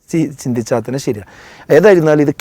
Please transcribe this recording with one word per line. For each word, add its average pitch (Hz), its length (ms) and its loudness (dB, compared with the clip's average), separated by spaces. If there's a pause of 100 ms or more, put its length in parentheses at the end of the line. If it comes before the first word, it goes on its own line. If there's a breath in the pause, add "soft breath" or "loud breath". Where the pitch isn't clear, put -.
ചി-, 156 300 -4
ചിന്തിച്ചാൽ 120 400 -4
തന്നെ 123 200 -8
ശരിയാണ്. 110 300 -8 (420 loud breath)
ഏതായിരുന്നാലും 156 500 4
ഇത് 143 200 0